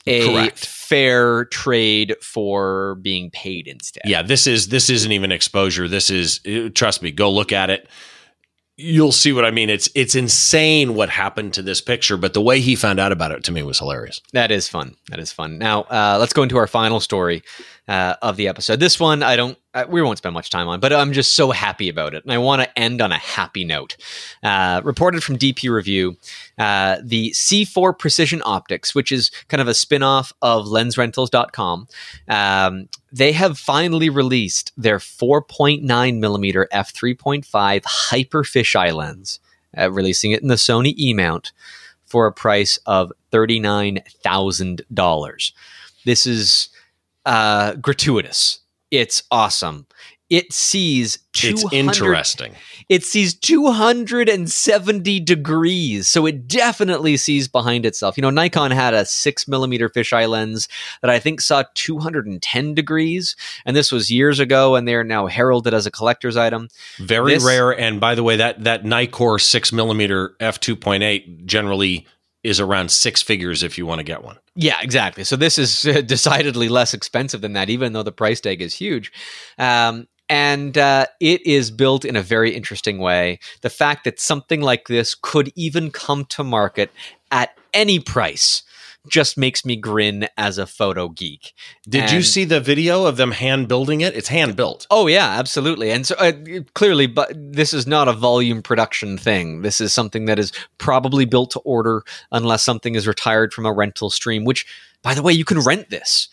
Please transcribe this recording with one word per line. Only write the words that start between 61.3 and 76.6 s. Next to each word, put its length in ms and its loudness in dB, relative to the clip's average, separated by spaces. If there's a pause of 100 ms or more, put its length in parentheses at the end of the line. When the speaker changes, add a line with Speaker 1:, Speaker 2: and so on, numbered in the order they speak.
Speaker 1:
saw 220 2 (120)
two 240 -4
hundred 260 -4
and 160 -10
ten 320 -4
degrees, 640 -2 (300)
and 120 0
this 140 2
was 180 0
years 300 4
ago, 360 4
and 120 0
they're 160 0
now 240 -2
heralded 460 2
as 120 0
a 60 -4
collector's 440 -2
item. 340 0 (280)
Speaker 2:
Very 380 2
Speaker 1:
This 100 2
Speaker 2:
rare, 320 4
and 220 -2
by 160 2
the 80 0
way, 140 4
that, 260 0
that 200 0
Nikkor 560 2
six 320 2
millimeter 680 0
f 200 -2
two 160 -2
point 280 0
eight 420 -4
generally 640 -2 (360)
is 160 0
around 300 0
six 320 0
figures 400 -2
if 160 -6
you 80 -6
wanna 180 -6
get 200 -10
one. 140 -20 (180)
Speaker 1:
Yeah, 260 0
exactly. 420 -2
So 120 -2
this 240 2
is, 260 0
uh, 160 2
decidedly 680 0